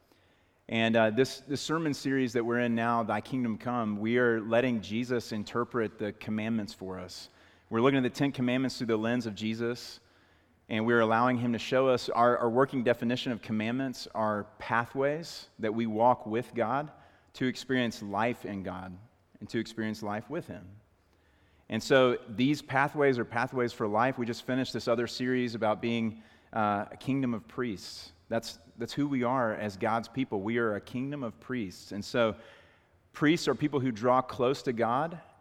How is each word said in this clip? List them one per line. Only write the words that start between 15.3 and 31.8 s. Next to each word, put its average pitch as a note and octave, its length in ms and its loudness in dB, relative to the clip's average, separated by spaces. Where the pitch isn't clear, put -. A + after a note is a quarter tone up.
that A2 160 0
we A#2 100 0
walk A2+ 420 4
with A2 280 -4
God B2 360 0
to - 100 -4
experience B2+ 580 -2
life G#2 440 -2
in G2 160 -6
God F2+ 340 -10
and G#2+ 100 -14
to B2 80 -2
experience A2 440 -6
life G#2 280 -6
with D#3+ 160 -8
him. F2+ 180 -14
And A2 120 -2
so B2+ 340 6
these B2+ 320 0
pathways C#3 560 2
are A2 80 -2
pathways A#2+ 480 -2
for A2+ 120 -4
life. A2+ 300 2
We B2 80 -4
just A2+ 220 -6
finished B2+ 260 -2
this A#2 160 -6
other A#2+ 180 2
series B2 480 -2
about G#2+ 280 0
being, A#2 400 -2
uh, G#2 360 0
a - 80 -16
kingdom C3+ 360 -2
of G2+ 120 -8
priests. - 680 -8
That's, - 280 -4
that's A2+ 160 -6
who C#3+ 120 0
we C#3 160 0
are A#2+ 320 2
as G2+ 220 -4
God's A2+ 320 0
people. B2+ 320 -4
We A2 160 -2
are A2+ 200 0
a G2 40 -6
kingdom C#3 420 -8
of A2+ 180 -8
priests. A2+ 520 -8